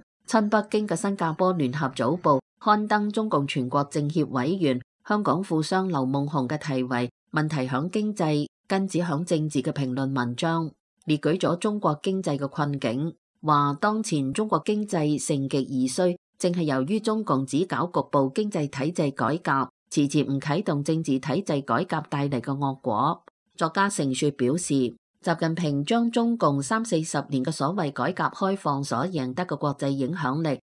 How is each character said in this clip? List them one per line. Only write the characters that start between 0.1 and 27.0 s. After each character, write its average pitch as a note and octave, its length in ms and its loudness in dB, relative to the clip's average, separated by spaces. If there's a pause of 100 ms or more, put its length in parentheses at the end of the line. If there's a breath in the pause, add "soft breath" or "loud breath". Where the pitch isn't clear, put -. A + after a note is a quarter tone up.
親 G#3+ 200 2
北 G#3+ 220 2
京 G#3+ 180 0
嘅 F#3+ 80 0
新 G3 220 -2
加 E3 160 0
坡 F#3 200 2
聯 C#3 200 0
合 C#3+ 220 -2
早 C3 200 0
報 D#3 240 2 (200)
刊 G#3+ 280 2
登 G#3 240 2
中 A3 160 0
共 D3 200 2
全 C3 200 -2
國 C#3+ 180 2
政 D3 220 -2
協 D3 200 0
委 C3 240 0
員、 D3+ 280 2 (280)
香 G#3 160 2
港 D#3 200 2
富 E3 160 0
商 F#3 300 0
劉 C#3+ 160 0
夢 C#3 260 -2
熊 C3+ 160 0
嘅 D3+ 120 -2
題 C3 240 -2
為 B2 260 -2 (260)
《問 D3+ 140 2
題 C#3 180 -2
響 C3 220 -2
經 G#3+ 240 -2
濟， D3+ 340 0 (200)
根 F#3+ 200 0
子 E3 120 0
響 E3+ 260 -2
政 D#3 240 0
治》 C#3+ 120 0
嘅 C3 120 -2
評 C3 200 -2
論 C3+ 220 -2
文 B2 180 -2
章， E3 380 -2 (320)
列 D3+ 140 2
舉 D3+ 200 2
咗 F3 200 0
中 G#3 200 -2
國 D#3+ 240 0
經 F#3+ 220 -2
濟 D3 140 -2
嘅 C#3 100 -4
困 C#3+ 320 -2
境， C3+ 340 -2 (280)
話 C#3+ 400 4
當 G#3+ 200 2
前 C#3+ 300 -2
中 G#3+ 160 -2
國 E3+ 160 2
經 G#3 240 0
濟 D3+ 340 0
盛 C3+ 280 0
極 D3 80 0
而 C3+ 180 -2 (140)
衰， F3 280 2 (200)
正 F3 160 0
係 F3 80 0
由 C#3 220 2
於 F#3 140 0
中 A3 240 0
共 C3+ 240 2
只 C#3+ 200 0
搞 D3 220 -2
局 F3 120 0 (100)
部 C3+ 240 2
經 G#3+ 160 0
濟 D3+ 200 -2
體 C#3+ 240 -2
制 D3+ 180 0
改 C3 240 0
革， C#3 340 0 (220)
遲 C#3+ 180 4
遲 - 160 2
唔 C#3 140 -2
啟 D3+ 240 0
動 D3 180 0
政 D#3+ 220 0
治 C3+ 160 0
體 D#3 220 -2
制 D#3 220 -2
改 C3 200 2
革 E3+ 260 -4
帶 C#3+ 200 0
嚟 C3+ 100 -2
嘅 C3+ 180 -4
惡 C#3 220 -2
果。 B2+ 420 0 (360)
作 E3 100 0
家 G3 220 2
盛 C#3+ 260 0
雪 D3 160 2
表 B2+ 240 0
示， C#3 400 0 (260)
習 E3+ 160 0
近 E3 160 0
平 D3+ 300 0
將 A#3 260 2
中 A#3 280 0
共 C#3 260 2
三 A3 220 -2
四 E3 180 0